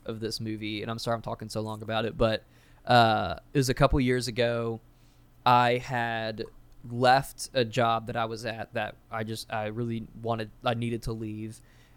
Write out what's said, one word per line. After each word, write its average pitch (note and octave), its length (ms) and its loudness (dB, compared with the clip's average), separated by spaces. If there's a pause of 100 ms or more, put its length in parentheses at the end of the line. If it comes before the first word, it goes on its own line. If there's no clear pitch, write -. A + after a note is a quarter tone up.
of A2 140 -8
this A2 200 -6
movie, G#2+ 420 -6
and A2 80 -6
I'm A#2 100 -6
sorry A#2 160 -2
I'm A2 60 -10
talking A2 280 -8
so A2 120 -4
long A2 200 -8
about A2 240 -2
it, G#2+ 120 -4
but, A2 260 2 (420)
uh, A2 500 6 (180)
it C#3+ 40 2
was C3+ 120 2
a B2+ 40 0
couple C#3+ 260 4
years B2+ 280 2
ago. A#2 520 -2 (640)
I B2 320 6
had A2+ 680 -4 (460)
left B2+ 640 4
a C3 100 2
job A2+ 440 0
that A#2 80 -8
I A#2 100 0
was A2+ 200 -8
at A2 280 -8
that G#2+ 220 -4 (160)
I A2+ 120 -4
just, A2 280 -8
I G#2+ 160 -4
really A2+ 400 -4 (140)
wanted, A2+ 280 -4 (140)
I B2 100 2
needed A#2 300 -4
to A#2 100 -4
leave. A2 480 -10 (360)